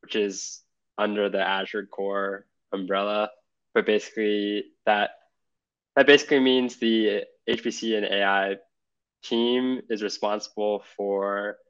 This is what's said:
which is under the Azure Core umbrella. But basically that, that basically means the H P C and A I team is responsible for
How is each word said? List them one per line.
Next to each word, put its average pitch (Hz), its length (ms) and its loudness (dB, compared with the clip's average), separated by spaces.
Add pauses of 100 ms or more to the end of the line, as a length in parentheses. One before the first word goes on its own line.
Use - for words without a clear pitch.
which - 160 -10
is 101 440 -4 (380)
under 104 300 0
the 98 120 -2
Azure 98 460 -2
Core 98 600 -6 (260)
umbrella. 101 580 -2 (440)
But 107 120 2
basically 104 760 0 (220)
that, 104 240 2 (880)
that 135 100 6
basically 143 340 6
means 127 360 2
the 110 480 2 (220)
H 117 160 -2
P 123 80 -2
C 113 260 -4
and 104 80 0
A 101 200 0
I 98 320 2 (680)
team 123 680 0
is 107 140 -6
responsible 104 840 -4 (120)
for 101 600 -4 (140)